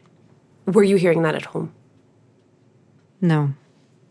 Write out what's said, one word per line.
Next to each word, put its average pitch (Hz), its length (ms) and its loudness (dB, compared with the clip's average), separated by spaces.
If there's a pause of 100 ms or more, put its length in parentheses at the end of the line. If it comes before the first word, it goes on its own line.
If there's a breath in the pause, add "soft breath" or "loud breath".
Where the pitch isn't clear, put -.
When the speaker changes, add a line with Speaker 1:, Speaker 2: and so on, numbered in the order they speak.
(640)
Speaker 1:
Were 196 180 4
you 196 120 2
hearing 165 280 2
that 151 120 -2
at 147 120 -10
home? 160 260 -12 (1500)
Speaker 2:
No. 151 340 0 (580)